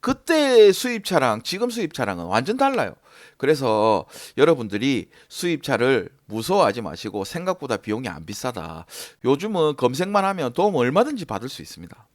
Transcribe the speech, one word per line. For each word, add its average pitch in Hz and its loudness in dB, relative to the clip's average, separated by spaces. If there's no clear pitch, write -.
그때 262 6
수입차랑 175 0
지금 220 -4
수입차랑은 123 -4
완전 127 0
달라요. 262 0
그래서 110 2
여러분들이 123 2
수입차를 131 -2
무서워하지 117 0
마시고, 95 -6
생각보다 170 -6
비용이 113 -6
안 80 -12
비싸다. 82 -10
요즘은 151 0
검색만 185 0
하면 170 -4
도움 190 0
얼마든지 185 0
받을 110 -8
수 - -14
있습니다. - -20